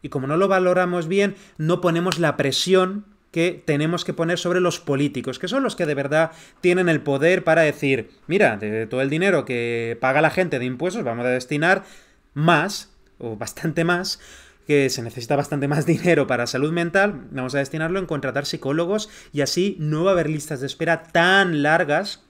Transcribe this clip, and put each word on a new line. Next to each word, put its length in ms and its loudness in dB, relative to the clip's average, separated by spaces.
Y 60 -10
como 180 -4
no 100 0
lo 100 2
valoramos 600 2
bien, 280 0
no 240 0
ponemos 380 0
la 180 0
presión 720 0
que 340 -2
tenemos 400 0
que 80 -6
poner 240 -2
sobre 240 0
los 180 0
políticos, 600 -2
que 80 -8
son 160 -2
los 120 -2
que 120 -2
de 80 -2
verdad 360 0
tienen 260 4
el 140 2
poder 420 2
para 200 6
decir, 480 0
"Mira, 300 4
de 280 -4
todo 160 -4
el 80 0
dinero 360 2
que 540 -4
paga 220 2
la 80 4
gente 300 -2
de 60 -4
impuestos, 380 -4
vamos 220 -4
a 40 0
destinar 540 0
más, 560 0
o 180 -10
bastante 480 -4
más, 360 -2
que 240 4
se 100 -6
necesita 340 -4
bastante 320 -2
más 180 0
<laughs> 20 -2
dinero 400 2
para 180 -2
salud 260 -2
mental, 600 0
vamos 240 -6
a 40 2
destinarlo 380 -4
en 80 -4
contratar 400 -4
psicólogos 640 -2
y 80 -2
así 380 0
no 240 -2
va 80 4
a 20 4
haber 160 2
listas 320 -6
de 60 -6
espera 340 -2
tan 640 2
largas 680 0